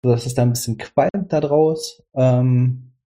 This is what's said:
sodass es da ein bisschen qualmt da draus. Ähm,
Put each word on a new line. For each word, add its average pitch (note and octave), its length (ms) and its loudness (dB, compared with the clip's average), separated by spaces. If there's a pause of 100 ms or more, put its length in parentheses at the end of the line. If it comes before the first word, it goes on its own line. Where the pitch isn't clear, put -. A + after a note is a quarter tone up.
sodass A#2+ 220 0
es B2 80 -6
da B2+ 80 0
ein A#2+ 80 2
bisschen A#2+ 280 -6
qualmt F3+ 540 -2
da D3+ 80 0
draus. D#3 600 0 (120)
Ähm, B2+ 760 0 (260)